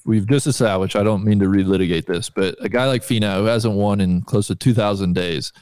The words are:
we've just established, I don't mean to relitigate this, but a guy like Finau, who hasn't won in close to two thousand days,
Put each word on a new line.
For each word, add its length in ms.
we've 220
just 200
established, 500
I 60
don't 200
mean 160
to 60
relitigate 640
this, 220
but 300
a 80
guy 200
like 160
Finau, 340
who 80
hasn't 280
won 280
in 220
close 240
to 80
two 180
thousand 400
days, 480